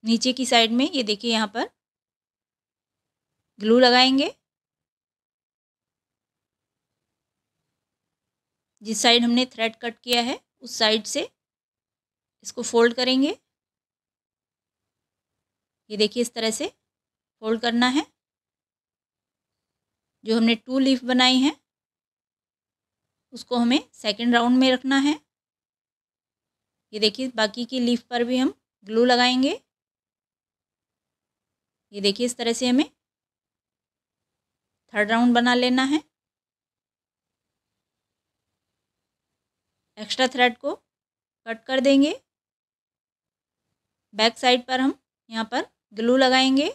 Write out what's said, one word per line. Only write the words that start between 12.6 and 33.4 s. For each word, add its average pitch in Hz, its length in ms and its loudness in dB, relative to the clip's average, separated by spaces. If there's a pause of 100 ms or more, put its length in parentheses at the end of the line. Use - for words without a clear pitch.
फोल्ड 233 320 2
करेंगे। 262 420 0 (2500)
ये 214 80 -12
देखिए, 214 240 -2
इस 233 120 -4
तरह 226 180 -4
से 285 160 -6 (760)
फोल्ड 220 200 -4
करना 240 280 0
है। 277 160 -2 (2250)
जो 226 140 -2
हमने 226 200 2
टू 254 220 -4
लीफ 262 260 2
बनाई 254 340 2
हैं 269 160 0 (1800)
उसको 247 240 -8
हमें 240 220 2 (140)
second 233 420 -4
round 240 220 2
में 262 140 4
रखना 262 280 0
है। 285 120 2 (1800)
ये 214 60 -10
देखिए, 220 300 -2
बाकी 220 360 -4
की 262 140 -6
leaf 240 240 0
पर 240 200 -6
भी 247 140 -2
हम 285 160 0 (340)
glue 220 180 0
लगाएंगे। 254 440 2 (2500)
ये 202 80 -12
देखिए, 202 240 0
इस 247 120 -4
तरह 233 160 -2
से 247 140 -4
हमें 247 220 2 (2000)